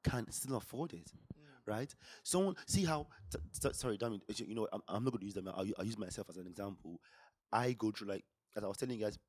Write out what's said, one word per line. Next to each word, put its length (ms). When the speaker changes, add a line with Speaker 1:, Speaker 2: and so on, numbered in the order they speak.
Speaker 1:
can 280
still 260
afford 360
it, 180
Speaker 2:
Mm. 120
Speaker 1:
right? 300
Someone, 320
see 160
how, 240
t-, 80
t-, 120
sorry, 240
damn 300
it, 120
you 160
know, 180
I'm, 140
I'm 160
not 100
gonna 120
use 80
them. 140
I'll, 180
I'll 80
use 120
myself 320
as 80
an 100
example. 520
I 220
go 180
through, 160
like, 180
as 80
I 40
was 100
telling 200
you 80
guys 120